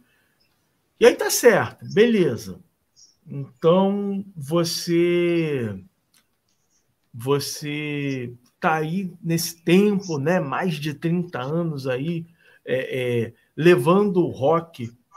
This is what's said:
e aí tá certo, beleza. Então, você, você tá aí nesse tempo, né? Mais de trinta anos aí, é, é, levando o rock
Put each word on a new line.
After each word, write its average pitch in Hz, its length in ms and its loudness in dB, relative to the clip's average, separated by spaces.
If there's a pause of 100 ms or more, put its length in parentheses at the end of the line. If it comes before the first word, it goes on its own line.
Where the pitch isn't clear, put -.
(1000)
e - 60 6
aí 277 100 8
tá 427 140 -4
certo, 165 640 4
beleza. 160 680 2 (680)
Então, 196 960 0 (100)
você, 170 1400 -2 (1400)
você 143 1200 -4 (260)
tá 165 160 0
aí 165 460 -4
nesse 165 420 -4
tempo, 190 540 2
né? 160 220 0
Mais 156 360 -4
de 147 180 -6
trinta 165 460 -4
anos 147 480 -4
aí, 160 380 -4 (400)
é, 127 640 -2
é, - 60 -14 (220)
levando 175 680 4
o 135 40 -4
rock 131 640 -2 (260)